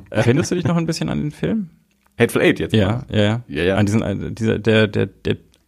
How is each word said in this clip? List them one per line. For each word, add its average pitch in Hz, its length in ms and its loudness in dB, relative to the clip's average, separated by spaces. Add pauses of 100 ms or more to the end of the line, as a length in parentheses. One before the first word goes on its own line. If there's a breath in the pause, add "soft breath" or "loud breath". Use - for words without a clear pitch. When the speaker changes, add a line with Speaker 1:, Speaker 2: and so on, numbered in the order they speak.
Speaker 1:
Erinnerst 120 420 0
du 185 40 -2
dich 175 100 -2
noch 170 100 0
ein 165 120 0
bisschen 160 200 -4
an - 120 -4
den 147 120 -4
Film? 185 380 -4 (520)
Speaker 2:
Hateful 113 200 2
Eight - 180 2
jetzt, 82 160 -4
Speaker 1:
Ja, 110 340 0
Speaker 2:
oder? 98 80 -4
Speaker 1:
ja, 104 60 4
ja. 110 240 0
Speaker 2:
Ja, 76 160 -4
ja. 87 140 2
Speaker 1:
An 104 80 4
diesen, 101 160 2
äh, 98 320 -4
dieser, 110 260 0
der, 110 280 4
der, 107 180 -2
der, - 320 -4 (300)